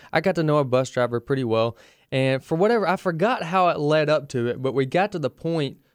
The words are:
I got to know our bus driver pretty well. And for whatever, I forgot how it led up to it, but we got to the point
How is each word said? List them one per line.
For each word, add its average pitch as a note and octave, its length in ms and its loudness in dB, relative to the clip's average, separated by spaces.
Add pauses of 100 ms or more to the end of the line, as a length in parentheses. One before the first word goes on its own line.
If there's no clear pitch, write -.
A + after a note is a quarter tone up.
(140)
I D#3+ 80 0
got F#3 140 0
to E3+ 80 0
know D3+ 140 2
our D3 60 2
bus B2+ 280 0
driver A#2+ 280 -2
pretty C3 240 -2
well. A2+ 320 0 (360)
And C3 320 0
for - 140 -4
whatever, G#3 300 2
I F3+ 80 2
forgot F#3+ 480 -2
how F3+ 260 2
it D#3 100 0
led D3+ 300 2
up D3 200 0
to A#2+ 180 -2
it, A#2+ 140 -4
but C3 120 -2
we C3+ 120 0
got F3+ 260 0
to F3 80 -6
the C3 100 -2
point D#3+ 480 -4 (180)